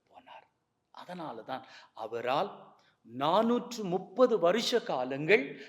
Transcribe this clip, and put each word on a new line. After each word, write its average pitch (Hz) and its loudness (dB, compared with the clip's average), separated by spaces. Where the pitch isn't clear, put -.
போனார். - -20
அதனால 147 -12
தான் 127 -10
அவரால் 117 -4
நானூற்று 214 2
முப்பது 196 2
வருஷ 196 2
காலங்கள் 151 0